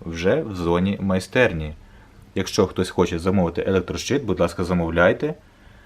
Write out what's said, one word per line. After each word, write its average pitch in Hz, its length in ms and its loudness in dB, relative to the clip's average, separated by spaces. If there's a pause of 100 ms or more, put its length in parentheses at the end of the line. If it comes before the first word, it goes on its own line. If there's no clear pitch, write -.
вже 87 360 0
в 110 120 -6
зоні 87 460 0
майстерні. 92 760 0 (600)
Якщо 98 320 2
хтось - 240 -4
хоче 87 280 0
замовити 90 480 0
електрощит, 95 580 -2
будь 92 160 -2
ласка, 87 240 -2
замовляйте. 87 720 2 (520)